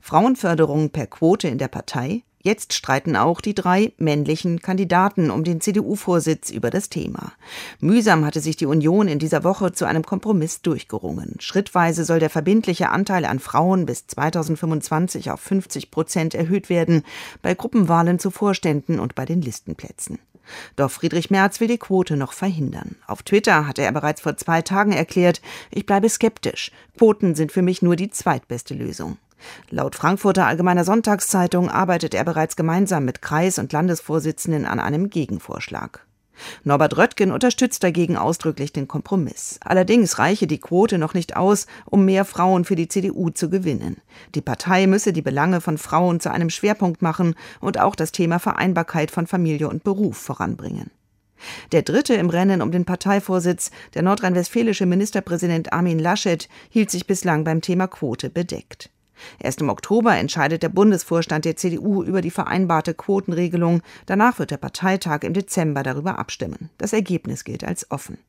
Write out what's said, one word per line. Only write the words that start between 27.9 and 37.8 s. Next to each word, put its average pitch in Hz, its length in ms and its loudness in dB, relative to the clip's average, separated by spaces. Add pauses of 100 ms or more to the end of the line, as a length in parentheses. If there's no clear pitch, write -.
die 196 120 -4
zweitbeste - 640 -4
Lösung.“ 117 440 -8 (520)
Laut 135 240 -4
Frankfurter 185 540 2
Allgemeiner 175 360 2
Sonntagszeitung 196 880 2
arbeitet 170 460 0
er 104 80 0
bereits 160 320 -2
gemeinsam 170 500 0
mit - 160 -6
Kreis- 170 380 0
und 113 120 -6
Landesvorsitzenden 160 920 -2
an - 140 -4
einem 160 320 -2
Gegenvorschlag. - 920 -8 (600)
Norbert 143 340 2
Röttgen 196 340 2
unterstützt 247 520 0